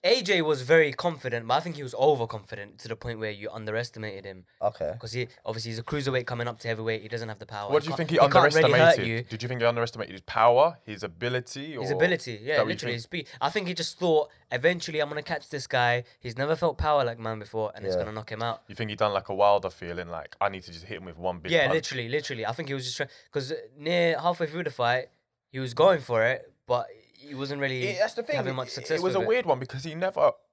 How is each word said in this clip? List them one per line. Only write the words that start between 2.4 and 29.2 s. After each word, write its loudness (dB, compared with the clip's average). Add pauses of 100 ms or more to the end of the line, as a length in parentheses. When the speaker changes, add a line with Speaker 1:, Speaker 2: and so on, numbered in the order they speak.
Speaker 1:
to -14
the -4
point -8
where -4
you -10
underestimated -6
him. -14 (180)
Speaker 2:
Okay. -2
Speaker 1:
'Cause -10
he, -4 (160)
obviously, -6
he's -6
a -10
cruiserweight -2
coming -4
up -6
to -8
heavyweight. -4
He -16
doesn't -8
have -12
the -16
power. -6
Speaker 3:
What 4
Speaker 1:
He -6
Speaker 3:
do -4
you -2
Speaker 1:
can't, -4 (120)
Speaker 3:
think -
he 0
Speaker 1:
he 6 (100)
can't 2 (200)
really 6
hurt -
Speaker 3:
underestimated? 8
Speaker 1:
you. -2
Speaker 3:
Did -8
you -6
think -4
he 2
underestimated 0
his -14
power, 6
his -10
ability, -6
Speaker 1:
His -4
Speaker 3:
or 0
Speaker 1:
ability, 0
Speaker 3:
is -14
Speaker 1:
yeah, -2
Speaker 3:
that 4
what 0
you -2
Speaker 1:
literally -6
Speaker 3:
think? -
Speaker 1:
his -8
speed. -10 (120)
I 0
think -4
he -6
just -6
thought, 2 (220)
"Eventually, 0
I'm 0
gonna -8
catch -6
this -8
guy. 2 (160)
He's -12
never 0
felt 0
power 2
like -4
mine -6
before, -4
and -12
it's 0
Speaker 2:
Yeah. 2
Speaker 1:
gonna -4
knock -10
him -6
out." -4
Speaker 3:
You -16
think -6
he -6
done, 2
like, -2
a -2
Wilder 4
feeling, -8
like, -12
"I 0
need -10
to -18
just -18
hit -10
him -14
with -14
one -4
big -4
Speaker 1:
Yeah, 4
Speaker 3:
punch"? 2
Speaker 1:
literally, -4
literally. -6
I -4
think -8
he -6
was -6
just -8
trying, -6 (220)
'cause, -4
uh, -4 (220)
near 0
halfway 0
through -6
the -2
fight, 0 (420)
he -10
was -6
going 6
for 2
it, 0 (160)
but 0 (380)
he -14
wasn't -6
really -2
Speaker 3:
Yeah, -6
that's 0
the -6
thing. -2
Speaker 1:
having -2
much -6
Speaker 3:
It, -12
Speaker 1:
success -2
Speaker 3:
it -2
was 0
Speaker 1:
with 2